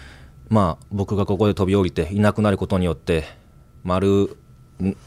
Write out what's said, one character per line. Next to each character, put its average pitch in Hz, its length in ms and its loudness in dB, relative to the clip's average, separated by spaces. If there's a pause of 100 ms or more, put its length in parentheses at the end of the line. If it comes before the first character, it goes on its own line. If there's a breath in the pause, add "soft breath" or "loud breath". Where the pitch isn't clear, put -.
(500 loud breath)
ま 98 320 2
あ、 - 100 -20
僕 101 240 -4
が 98 100 0
こ 98 120 -2
こ 104 100 2
で 101 60 2
飛 98 120 0
び 92 80 0
降 101 100 4
り 87 100 -2
て 82 180 -4
い 101 80 -2
な 104 140 4
く - 80 -2
な 107 100 2
る 95 60 0
こ 95 100 -6
と 98 100 0
に 90 80 0
よ 85 60 0
っ 73 60 -4
て、 80 260 -2 (600 loud breath)
丸、 98 540 0 (460)
ん、 98 120 -2 (120)